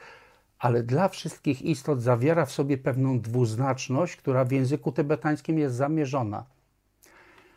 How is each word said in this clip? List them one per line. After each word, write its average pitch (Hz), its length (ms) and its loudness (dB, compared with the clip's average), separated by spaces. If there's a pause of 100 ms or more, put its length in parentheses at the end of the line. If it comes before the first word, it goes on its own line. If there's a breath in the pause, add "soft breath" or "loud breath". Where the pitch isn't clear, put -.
(580 loud breath)
ale 120 240 2
„dla 135 260 2
wszystkich - 540 -6
istot” 143 400 -2
zawiera 127 440 4
w - 60 -8
sobie 143 260 0
pewną 131 420 0
dwuznaczność, 127 960 0
która 131 280 0
w 123 80 -2
języku 135 400 0
tybetańskim 151 680 0
jest 139 160 0
zamierzona. 135 680 -2 (1120 soft breath)